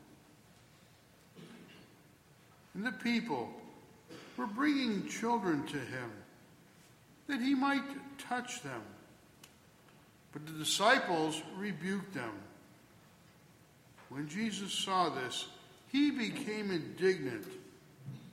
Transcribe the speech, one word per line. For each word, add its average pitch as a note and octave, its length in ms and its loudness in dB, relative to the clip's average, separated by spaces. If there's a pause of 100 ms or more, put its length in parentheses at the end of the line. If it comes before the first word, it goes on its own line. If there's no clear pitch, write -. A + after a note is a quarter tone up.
(2750)
And G3 120 -4
the A3+ 60 0
people A#3 640 0 (840)
were B3 120 -2
bringing A#3 600 2
children G3 600 2
to D3 120 -4
him, A#2+ 460 -6 (1000)
that C#4 120 0
he C4+ 140 4
might C#4 640 2
touch - 460 -4
them. B2 200 -6 (1500)
But D3+ 140 -12
the D#3+ 60 -12
disciples D#3+ 880 4 (140)
rebuked F#3+ 600 -2
them. A2 280 -4 (1700)
When C#3+ 180 -6
Jesus G3 460 -2
saw F#3 360 4
this, B2+ 380 -2 (420)
he C#4+ 200 6
became G#3+ 640 -2
indignant D3+ 760 0 (840)